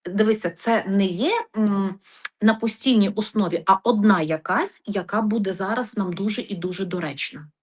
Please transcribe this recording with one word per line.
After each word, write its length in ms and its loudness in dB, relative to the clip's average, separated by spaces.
дивися, 380 2
це 380 0
не 180 2
є, 260 0
м, 420 0
на 120 4
постійній 560 2
основі, 560 0
а 180 6
одна 380 4
якась, 640 -2
яка 360 -2
буде 320 0
зараз 440 -4
нам 160 -2
дуже 280 -2
і 140 -6
дуже 300 -4
доречна. 640 -6